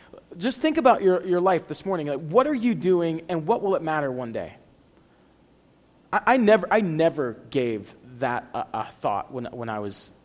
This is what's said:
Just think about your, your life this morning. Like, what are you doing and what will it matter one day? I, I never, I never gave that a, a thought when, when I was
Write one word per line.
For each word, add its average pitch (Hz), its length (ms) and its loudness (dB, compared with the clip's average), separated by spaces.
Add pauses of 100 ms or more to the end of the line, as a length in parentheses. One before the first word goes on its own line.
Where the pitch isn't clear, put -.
(380)
Just 208 220 -4
think 311 160 0
about 254 260 6
your, 185 240 2
your 180 140 0
life 175 300 0
this - 160 -10
morning. 175 220 -4
Like, 143 120 -4
what 175 280 2
are 302 60 0
you 233 220 0
doing 170 540 0
and 160 180 -4
what 226 140 0
will 190 140 0
it - 60 -2
matter 156 300 -2
one 123 220 -8
day? 90 220 -8 (1600)
I, 156 140 0
I 247 120 4
never, 214 340 6
I 214 100 4
never 160 560 0 (120)
gave 117 440 -2 (240)
that 120 360 -4
a, 117 200 -4
a 110 120 -4
thought - 460 -6
when, 123 140 -8
when 117 240 -10
I 107 100 -6
was 101 320 -10 (140)